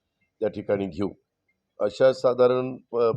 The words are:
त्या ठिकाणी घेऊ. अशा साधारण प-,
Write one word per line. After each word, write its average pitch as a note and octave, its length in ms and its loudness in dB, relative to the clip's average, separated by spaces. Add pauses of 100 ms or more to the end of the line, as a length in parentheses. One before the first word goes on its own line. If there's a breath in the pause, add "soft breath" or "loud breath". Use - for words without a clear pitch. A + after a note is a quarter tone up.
(400)
त्या G#2+ 80 -2
ठिकाणी G2 380 -2
घेऊ. F2+ 220 -6 (720)
अशा C3 320 2
साधारण B2+ 640 0
प-, A#2 400 -2